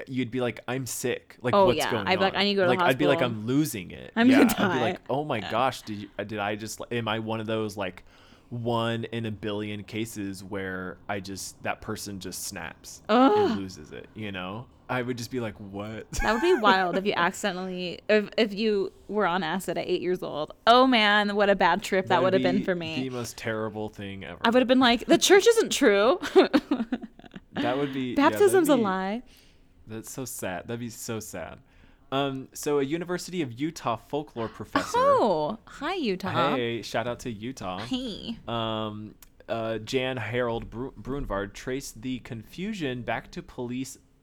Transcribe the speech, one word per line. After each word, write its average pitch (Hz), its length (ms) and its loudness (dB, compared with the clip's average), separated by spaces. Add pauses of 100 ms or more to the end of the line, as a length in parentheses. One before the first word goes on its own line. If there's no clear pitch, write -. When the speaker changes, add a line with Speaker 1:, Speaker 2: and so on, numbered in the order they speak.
Speaker 1:
You'd 127 220 -4
be 127 100 -4
like, 120 260 -2
"I'm 127 200 -6
sick. - 560 -6
Like, - 120 0
Speaker 2:
Oh, - 120 6
Speaker 1:
what's - 120 4
Speaker 2:
yeah. 127 120 0
Speaker 1:
going 110 180 -2
Speaker 2:
I'd 190 100 2
be 190 60 2
like, 190 100 0
Speaker 1:
on?" 185 60 0
Speaker 2:
I 196 40 2
need 202 100 2
to - 20 -2
go 196 60 2
to 175 80 4
Speaker 1:
Like, 185 100 2
I'd 175 180 2
be 147 80 2
like, 139 120 4
Speaker 2:
hospital. 117 240 -2
Speaker 1:
"I'm 110 40 -8
losing 123 440 0
it." - 260 -14
Speaker 2:
I'm 233 140 6
Speaker 1:
Yeah, 269 140 8
Speaker 2:
gonna 226 60 10
Speaker 1:
I'd - 60 4 (160)
be 160 60 2
Speaker 2:
die. - 20 2
Speaker 1:
like, 139 200 0 (100)
"Oh 143 140 2
my 139 140 0
Speaker 2:
Yeah. 98 120 -6
Speaker 1:
gosh, 123 320 2
did 104 160 -8
you, 104 100 -10 (180)
did 107 120 -6
I 104 180 0
just, 107 240 -10 (100)
am 117 180 -2
I 110 100 0
one 110 220 -4
of 107 60 -6
those, 110 300 -2
like, 95 280 -6 (440)
one 117 560 -2
in 113 220 -6
a 110 40 -4
billion 104 540 -6
cases 104 580 -6
where 92 540 -8 (120)
I 104 120 -4
just, 95 440 -12
that 104 180 -4
person 101 380 -10
just 90 240 -10
snaps - 680 -12
Speaker 2:
Ugh. 277 400 6
Speaker 1:
and 208 100 -2
loses 185 320 -12
it," - 220 -14
you 107 180 -8
know? 98 320 -8 (220)
I 127 140 -2
would 123 160 -4
just 117 140 -10
be 127 100 -6
like, 110 160 -6
"What?" 104 540 -12 (120)
Speaker 2:
That 214 120 2
would 233 80 0
be 349 100 4
wild 190 460 4
if 190 80 -2
you 202 80 2
Speaker 1:
<laughs> - 20 -4
Speaker 2:
accidentally, 180 880 -4
if, 208 300 4
if 208 160 2
you 202 400 0 (160)
were 202 180 2
on 175 160 2
acid 165 360 -2
at 165 100 -4
eight 180 140 0
years 180 200 -2
old. 143 300 -6 (140)
Oh 247 200 10
man, 208 500 4
what 202 120 6
a 196 80 6
bad 185 260 4
trip 190 220 0
that 190 120 4
Speaker 1:
That - 60 4
would 185 40 4
Speaker 2:
would 180 80 4
have 190 80 4
been 185 160 4
Speaker 1:
be 180 60 0
Speaker 2:
for 190 100 2
me. 160 220 -6
Speaker 1:
the 131 120 -2
most 120 300 -6
terrible 107 500 -4
thing 98 380 -10
ever. 82 160 -10
Speaker 2:
I 226 80 4
would 240 100 4
have 233 80 4
been 254 120 6
like, 247 260 4
"The 330 100 6
church 381 320 6
isn't 453 240 4
true." 233 480 4 (140)
<laughs> 294 260 6 (920)
Speaker 1:
That 254 240 0
would 147 160 -2
be, 262 160 -2
yeah, - 60 -4
that'd 294 160 6
Speaker 2:
Baptism's 359 360 6
a 285 80 8
Speaker 1:
be, 233 60 2
Speaker 2:
lie. 190 400 -2 (640)
Speaker 1:
that's 110 240 -12
so 135 140 -8
sad. 92 420 -6
That'd 117 140 -6
be 120 100 -8
so 110 300 -8
sad. - 400 -12 (520)
Um, 135 400 -2
so 147 280 -2
a - 20 2
University 170 600 -4
of 123 160 -6
Utah 135 380 -4
folklore 131 520 -8
professor. - 500 -4
Speaker 2:
Oh, 277 680 2
hi, 320 280 -8
Utah. 180 640 -2
Speaker 1:
Hey, 117 260 -4
shout 117 240 -4
out 120 140 -6
to 127 100 -8
Utah. 104 480 -8
Speaker 2:
Hey. 214 600 -8 (100)
Speaker 1:
Um, 110 680 -4 (340)
uh, 113 300 -4
Jan 127 380 -2
Harold 117 520 -2
Bru-, 117 320 -10
Brunvard 104 540 -6
traced 131 480 -8
the 127 180 -6
confusion 131 840 -8
back 117 300 -4
to 175 100 -12
police, 123 560 -8 (240)